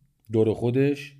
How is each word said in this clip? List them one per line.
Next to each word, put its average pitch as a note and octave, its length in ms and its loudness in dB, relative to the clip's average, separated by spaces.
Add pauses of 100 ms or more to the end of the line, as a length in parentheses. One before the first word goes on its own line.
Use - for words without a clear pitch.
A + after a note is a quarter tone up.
(320)
دور A2 220 2
خودش C3+ 680 -2